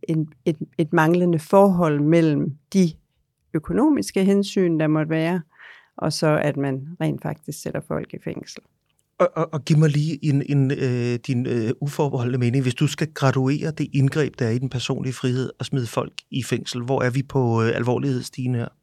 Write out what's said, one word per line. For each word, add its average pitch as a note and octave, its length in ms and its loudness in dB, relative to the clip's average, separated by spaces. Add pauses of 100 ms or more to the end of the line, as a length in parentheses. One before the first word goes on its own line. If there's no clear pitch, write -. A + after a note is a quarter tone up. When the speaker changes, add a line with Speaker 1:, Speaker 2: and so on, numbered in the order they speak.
Speaker 1:
en, D#3 260 -2 (160)
et, D#3+ 120 0 (220)
et D#3+ 140 0
manglende E3+ 460 4
forhold F3 600 4
mellem D3+ 560 2 (160)
de F3+ 200 4 (640)
økonomiske G3 680 0
hensyn, G3 560 2
der D#3 60 2
måtte D#3 240 2
være, D#3+ 300 0 (560)
og - 160 -2
så D3+ 300 2
at D3 140 0
man C#3 320 -4 (120)
rent D3+ 220 -2
faktisk D3+ 400 -10
sætter - 260 -6
folk - 260 -6
i - 100 -12
fængsel. - 380 -12 (560)
Speaker 2:
Og, F3 160 2
og, D#3+ 180 -2
og D3 120 -6
giv D#3 140 4
mig D#3 120 4
lige D3 340 -2
en, C#3 240 2
en, C#3 220 2
øh, A#2+ 560 -2
din, B2 200 -2
øh, A#2 240 -2 (100)
uforbeholdne C3+ 580 -2
mening. B2 240 2
Hvis B2 120 0
du D3+ 120 0
skal D#3 260 -4
graduere C3+ 580 0
det D3+ 220 -4
indgreb, C#3 460 0
der B2 80 0
er A2 40 0
i A#2+ 80 0
den C3 100 -4
personlige B2+ 440 -4
frihed, B2+ 380 -2 (100)
at B2 60 -6
smide B2+ 200 -2
folk - 260 -4 (180)
i C3 120 -4
fængsel, A#2+ 400 -4
hvor C3 200 0
er B2+ 80 2
vi C3+ 120 -2
på, A#2+ 400 0
øh, A2+ 140 0
alvorlighedsstigen B2 800 -2
her? A#2 140 -4 (140)